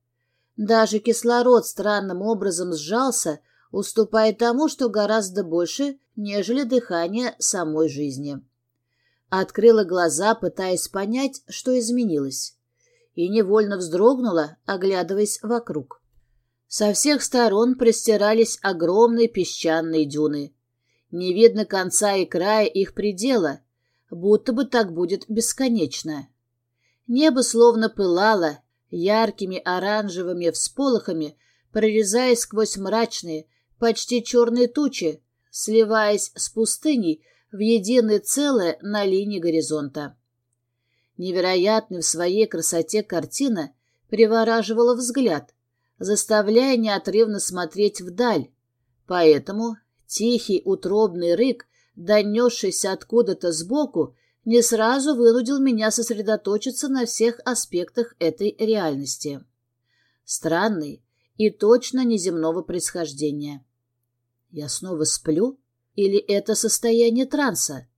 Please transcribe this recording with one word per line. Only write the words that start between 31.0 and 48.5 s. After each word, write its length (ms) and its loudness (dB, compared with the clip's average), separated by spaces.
прорезаясь 680 2
сквозь 360 -4
мрачные, 680 -4
почти 440 -2
черные 460 2
тучи, 540 -4
сливаясь 840 0
с 140 -8
пустыней 720 -2
в 60 -16
единое 640 2
целое 600 0
на 220 -4
линии 340 -2
горизонта. 800 -4
Невероятной 840 0
в 60 -6
своей 400 0
красоте 560 -2
картина 680 -4
привораживала 880 4
взгляд, 600 -2
заставляя 800 2
неотрывно 640 0
смотреть 600 -2
вдаль. 500 -2